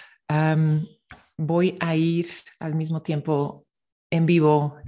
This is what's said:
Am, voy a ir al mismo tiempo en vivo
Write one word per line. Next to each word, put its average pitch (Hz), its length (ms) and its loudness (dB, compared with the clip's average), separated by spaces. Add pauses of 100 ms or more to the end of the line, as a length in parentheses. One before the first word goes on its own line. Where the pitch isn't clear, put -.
(280)
Am, 156 600 0 (500)
voy 175 420 0
a 165 160 -2
ir 165 300 0 (320)
al 160 160 -8
mismo 160 300 -4
tiempo 147 600 -4 (440)
en 165 160 0
vivo 151 520 4 (100)